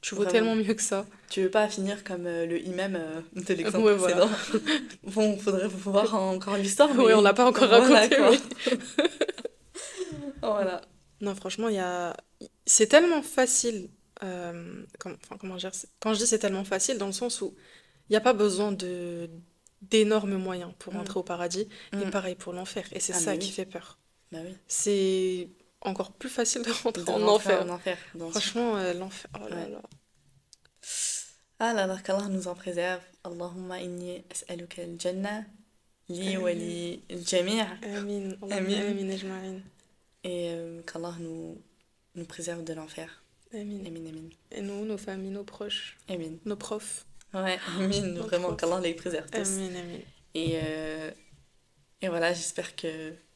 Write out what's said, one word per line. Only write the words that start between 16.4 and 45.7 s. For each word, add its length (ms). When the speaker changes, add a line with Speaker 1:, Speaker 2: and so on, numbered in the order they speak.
Speaker 1:
facile, 340
dans 100
le 40
sens 300
où 120
il 40
y 20
a 60
pas 120
besoin 380
de, 580
d'énormes 560
moyens 420
pour 140
Speaker 2:
Mm. 40
Speaker 1:
rentrer 220
au 40
paradis, 440
et 120
Speaker 2:
Mm. 40
Speaker 1:
pareil 260
pour 180
l'enfer, 400
et 80
c'est 120
Speaker 2:
Ah, 60
Speaker 1:
ça 140
Speaker 2:
mais 60
Speaker 1:
qui 100
Speaker 2:
oui. 40
Speaker 1:
fait 120
peur. 320
Speaker 2:
Bah 140
oui. 100
Speaker 1:
C'est 840
encore 320
plus 160
facile 320
de 100
rentrer 320
Speaker 2:
De 60
Speaker 1:
en 80
Speaker 2:
rentrer 380
Speaker 1:
enfer. 100
Speaker 2:
en 40
enfer, 280
bien 100
sûr. 60
Speaker 1:
Franchement, 460
euh, 160
l'enfer, 420
oh 140
là 80
Speaker 2:
Ouais. 120
Speaker 1:
là. 120
Speaker 2:
Ah 140
là 140
là, 100
qu'Allah 320
nous 180
en 80
préserve. 460
Allahumma 560
inni 500
as'aluka 520
al-jannah, 600
li 300
wa 140
Speaker 1:
Amin. 80
Speaker 2:
li 500
al-jami'. 500
Speaker 1:
Amin. 480
Speaker 2:
Amin. 400
Speaker 1:
Amin 200
ajma'in. 500
Speaker 2:
Et, 260
euh, 320
qu'Allah 360
nous, 380
nous 100
préserve 380
de 100
l'enfer. 500
Speaker 1:
Amin. 320
Speaker 2:
Amin, 240
amin. 200
Speaker 1:
Et 100
nous, 240
nos 120
familles, 340
nos 140
proches, 520